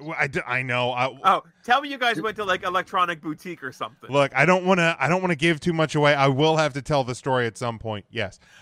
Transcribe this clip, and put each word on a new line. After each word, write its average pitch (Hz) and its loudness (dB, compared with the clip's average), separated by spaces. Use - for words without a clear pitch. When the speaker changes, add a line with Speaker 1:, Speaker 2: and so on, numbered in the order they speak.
Speaker 1:
I, 151 -4
I 147 0
d-, 165 -6
I 127 -2
know. 123 0
I, 123 0
Speaker 2:
Oh, 185 4
tell 254 2
me 294 -8
you 277 -8
guys 233 0
went 208 -4
to, 214 -6
like, 185 0
Electronic 180 -2
Boutique 160 -10
or 127 -8
something. 113 -12
Speaker 1:
Look, 135 2
I 139 4
don't 180 4
wanna, 175 2
I 135 0
don't 185 2
wanna 180 0
give 156 0
too 175 -2
much 160 0
away. 147 4
I 139 4
will 151 4
have 151 0
to 139 -6
tell 143 0
the 120 -6
story 127 0
at 107 -12
some 117 -6
point. 107 -8
Yes. 107 -8